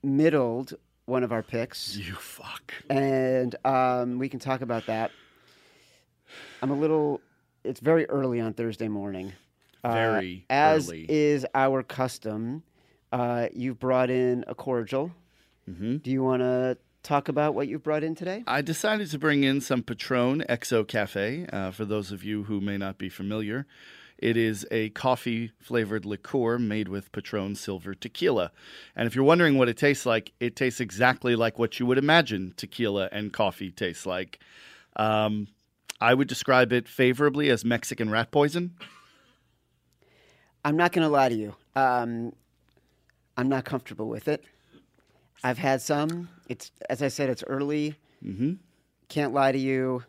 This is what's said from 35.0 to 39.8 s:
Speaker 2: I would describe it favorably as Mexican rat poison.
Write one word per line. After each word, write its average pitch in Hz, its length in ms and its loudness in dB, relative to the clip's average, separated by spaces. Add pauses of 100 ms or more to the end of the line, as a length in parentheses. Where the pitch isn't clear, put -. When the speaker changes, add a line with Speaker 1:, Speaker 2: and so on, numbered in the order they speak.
Speaker 2:
I 120 140 6
would 135 140 2
describe 127 440 4
it 120 140 0
favorably 139 640 2
as 110 120 2
Mexican 117 460 -2
rat 110 220 0
poison. 160 420 2 (1900)